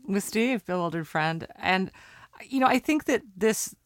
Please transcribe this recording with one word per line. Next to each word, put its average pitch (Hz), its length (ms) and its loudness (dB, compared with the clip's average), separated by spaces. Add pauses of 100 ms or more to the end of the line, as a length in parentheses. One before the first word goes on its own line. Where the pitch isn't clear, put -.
with 196 160 0
Steve, 233 420 -2
bewildered 170 440 -4
friend. 160 380 -2 (100)
And, 185 340 0 (580)
you 262 120 0
know, 254 60 4
I 247 120 6
think 302 280 0
that 254 160 0 (140)
this 220 380 0 (120)